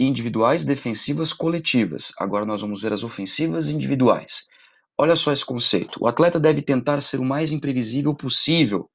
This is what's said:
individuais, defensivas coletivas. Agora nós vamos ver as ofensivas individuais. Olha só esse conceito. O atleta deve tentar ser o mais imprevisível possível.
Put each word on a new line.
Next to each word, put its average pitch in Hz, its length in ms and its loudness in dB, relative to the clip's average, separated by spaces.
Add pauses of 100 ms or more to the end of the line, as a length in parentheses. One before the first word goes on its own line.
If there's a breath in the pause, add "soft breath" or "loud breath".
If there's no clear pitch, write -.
individuais, 120 640 2
defensivas 139 720 -4
coletivas. 131 840 0
Agora 101 280 -2
nós 107 160 -4
vamos 104 180 -6
ver 107 140 -2
as 101 100 -4
ofensivas 151 640 -4
individuais. 131 800 0 (500 soft breath)
Olha 160 200 4
só 151 160 0
esse 135 120 -2
conceito. 110 560 -2
O 104 60 0
atleta 165 340 4
deve 147 220 4
tentar 139 400 0
ser - 160 -6
o 127 60 -2
mais 147 280 -2
imprevisível 139 600 -2
possível. 135 800 0